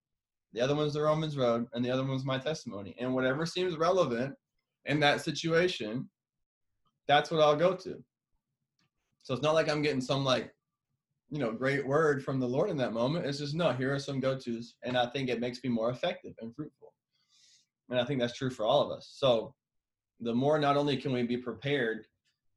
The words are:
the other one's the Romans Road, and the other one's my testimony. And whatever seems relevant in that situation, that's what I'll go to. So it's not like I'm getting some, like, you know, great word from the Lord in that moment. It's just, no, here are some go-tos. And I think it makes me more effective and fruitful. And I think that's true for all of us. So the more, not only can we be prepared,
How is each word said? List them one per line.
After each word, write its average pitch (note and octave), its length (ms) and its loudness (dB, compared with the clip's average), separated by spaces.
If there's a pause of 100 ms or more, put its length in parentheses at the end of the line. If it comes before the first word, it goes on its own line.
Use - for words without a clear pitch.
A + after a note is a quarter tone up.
(520)
the G#2 80 -8
other C#3 160 2
one's D3+ 180 0
the D3 80 -2
Romans D#3 360 0
Road, A#2+ 360 2
and B2 120 -2
the B2 60 0
other C3 140 0
one's C3+ 200 -2
my C3+ 120 -2
testimony. G#2+ 640 -8
And B2+ 140 -2
whatever C3 320 0
seems F3 320 -2
relevant D3+ 580 2 (500)
in D3 160 0
that D3 200 4
situation, D#3+ 880 -2 (960)
that's D3 240 4
what D#3 100 4
I'll D3+ 140 8
go F3+ 200 2
to. - 280 -12 (1200)
So C3 100 -4
it's B2+ 100 -4
not D#3 100 4
like D#3 160 4
I'm D3+ 120 0
getting C#3 200 0
some, C#3 240 0
like, A#2+ 280 0 (760)
you D3+ 100 -6
know, A2+ 120 0
great C3 340 0
word C#3+ 380 2
from C3 160 -2
the B2+ 80 0
Lord D3+ 220 0
in E3 80 -2
that A#2 140 0
moment. B2+ 340 0
It's C#3 120 -4
just, D3 180 -6
no, E3 160 2
here C3 220 0
are C#3 60 -2
some C#3 200 -6
go-tos. B2+ 640 -4
And B2+ 140 -2
I B2 80 4
think C3 240 -4
it A2+ 100 -2
makes B2 240 -6
me C3 60 -2
more A#2 200 0
effective - 520 -6
and A#2 120 -12
fruitful. - 400 -16 (960)
And B2 100 0
I A#2+ 40 4
think C3 160 -2
that's A#2+ 180 -2
true C3 120 -2
for A2 160 -4
all C3 160 6
of F#2 100 0
us. - 240 -12
So A2+ 380 2 (640)
the A#2 140 -4
more, C#3+ 260 2
not C#3+ 160 4
only C#3+ 220 2
can C3+ 160 -2
we B2 100 0
be A#2+ 140 0
prepared, A#2+ 680 -4 (520)